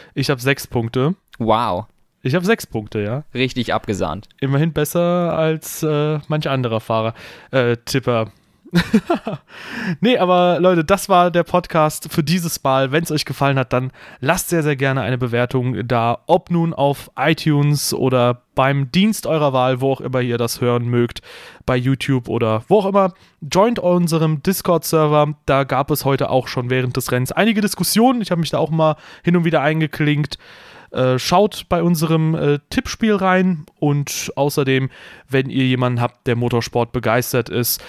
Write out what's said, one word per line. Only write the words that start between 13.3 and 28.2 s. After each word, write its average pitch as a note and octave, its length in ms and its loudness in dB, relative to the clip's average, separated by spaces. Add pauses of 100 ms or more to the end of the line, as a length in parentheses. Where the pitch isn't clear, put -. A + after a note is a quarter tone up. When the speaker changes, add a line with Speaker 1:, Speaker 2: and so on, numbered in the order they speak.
Speaker 1:
hat, B2+ 140 -2
dann B2+ 200 -2 (280)
lasst E3 280 0
sehr, E3+ 140 0
sehr D3 140 0
gerne C3+ 260 -2
eine B2 160 -2
Bewertung A#2+ 680 -2
da. A#2+ 400 0
Ob F3 240 2
nun E3+ 240 0
auf C#3 420 -2
iTunes D3 800 0
oder B2 480 0 (120)
beim C3+ 360 0
Dienst G3 360 0
eurer D3+ 260 0
Wahl, B2+ 280 0
wo C3+ 120 0
auch - 80 -4
immer B2+ 200 -2
ihr A#2+ 180 -2
das A#2 220 -4
hören A#2+ 280 0
mögt, A#2+ 340 0 (420)
bei B2 120 0
YouTube B2+ 520 0
oder A2+ 400 0
wo G#3 120 4
auch F#3+ 60 -2
immer. F#3+ 260 2 (280)
Joint G3 380 2
unserem E3 640 2
Discord-Server. D#3 920 2 (120)
Da C#3 180 2
gab C3 260 -2
es D3 140 -2
heute C3+ 260 0
auch B2+ 180 0
schon B2 220 -6
während B2+ 260 -2
des B2+ 160 -4
Rennens B2+ 200 -2
einige G#3 280 0
Diskussionen. A3+ 600 2